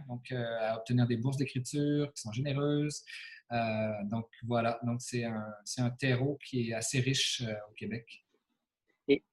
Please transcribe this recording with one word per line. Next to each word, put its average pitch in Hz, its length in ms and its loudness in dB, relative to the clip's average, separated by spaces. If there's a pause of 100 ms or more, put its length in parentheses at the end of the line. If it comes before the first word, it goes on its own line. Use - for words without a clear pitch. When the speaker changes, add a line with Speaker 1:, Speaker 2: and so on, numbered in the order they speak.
Speaker 1:
donc, 123 240 -8
euh, 123 120 -2 (180)
à 110 160 2
obtenir 123 280 4
des 120 120 2
bourses 135 200 0
d'écriture 147 760 0
qui - 80 -10
sont 110 100 -6
généreuses. 147 720 0 (480)
Euh, 110 400 0 (140)
donc, 113 220 -2 (160)
voilà. 117 400 2
Donc, 120 180 0
c'est 120 240 -2
un, 110 200 -4 (200)
c'est - 160 -4
un 123 100 4
terreau 135 540 2
qui 120 240 -2
est 117 40 -2
assez 120 260 0
riche, 131 460 2
euh, 110 80 -2 (160)
au - 40 -20
Québec. - 520 -8 (840)
Speaker 2:
Et, 143 260 6